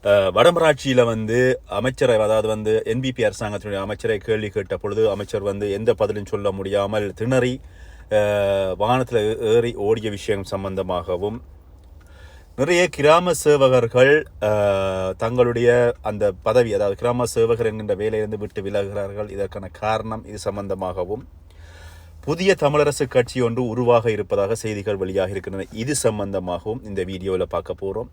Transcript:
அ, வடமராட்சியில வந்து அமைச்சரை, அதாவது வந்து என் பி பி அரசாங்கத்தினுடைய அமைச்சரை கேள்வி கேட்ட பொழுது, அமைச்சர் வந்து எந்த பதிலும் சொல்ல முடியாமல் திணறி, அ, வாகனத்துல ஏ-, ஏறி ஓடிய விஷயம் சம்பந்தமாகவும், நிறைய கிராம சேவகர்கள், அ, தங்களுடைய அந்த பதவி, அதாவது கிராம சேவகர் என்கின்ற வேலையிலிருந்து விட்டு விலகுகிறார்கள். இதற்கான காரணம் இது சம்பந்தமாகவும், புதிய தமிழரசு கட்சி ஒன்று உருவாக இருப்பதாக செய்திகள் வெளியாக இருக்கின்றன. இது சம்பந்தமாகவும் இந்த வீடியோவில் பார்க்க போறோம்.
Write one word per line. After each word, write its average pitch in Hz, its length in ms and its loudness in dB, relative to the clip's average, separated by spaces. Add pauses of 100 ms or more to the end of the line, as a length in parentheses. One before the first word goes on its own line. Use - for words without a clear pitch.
அ, 104 40 2
வடமராட்சியில 123 960 4
வந்து 117 600 0
அமைச்சரை, 123 500 0
அதாவது 107 320 2
வந்து 107 380 0
என் 113 140 -2
பி 131 120 -4
பி 123 120 -2
அரசாங்கத்தினுடைய 104 560 -4
அமைச்சரை 104 380 -4
கேள்வி 107 320 -4
கேட்ட 98 280 -6
பொழுது, 104 320 0
அமைச்சர் 98 320 -4
வந்து 101 300 -4
எந்த 110 220 0
பதிலும் 104 320 -2
சொல்ல 101 260 -4
முடியாமல் 98 640 -2
திணறி, 127 480 -2 (500)
அ, 107 60 4 (600)
வாகனத்துல 120 360 0
ஏ-, 110 400 2
ஏறி 117 180 2
ஓடிய 107 360 0
விஷயம் 101 340 -4
சம்பந்தமாகவும், 95 1000 -6 (1120)
நிறைய 175 320 4
கிராம 165 440 4 (120)
சேவகர்கள், 135 840 4 (180)
அ, 98 760 0
தங்களுடைய 120 840 4
அந்த 104 300 0 (120)
பதவி, 113 300 4
அதாவது 98 220 2
கிராம 123 300 0
சேவகர் 117 400 2
என்கின்ற 107 300 -2
வேலையிலிருந்து 107 420 -2
விட்டு 104 240 -8
விலகுகிறார்கள். 101 680 -4
இதற்கான 98 420 -8
காரணம் 110 540 -4
இது 104 120 -14
சம்பந்தமாகவும், 95 880 -6 (920)
புதிய 175 400 0
தமிழரசு 147 500 2
கட்சி 127 320 0
ஒன்று 120 260 0
உருவாக 117 440 2
இருப்பதாக 101 440 0
செய்திகள் 104 420 -4
வெளியாக 95 320 -2
இருக்கின்றன. 95 420 -8
இது 117 240 -6
சம்பந்தமாகவும் 98 880 -4
இந்த 98 200 -6
வீடியோவில் 92 460 -4
பார்க்க 87 320 -6
போறோம். 98 320 -8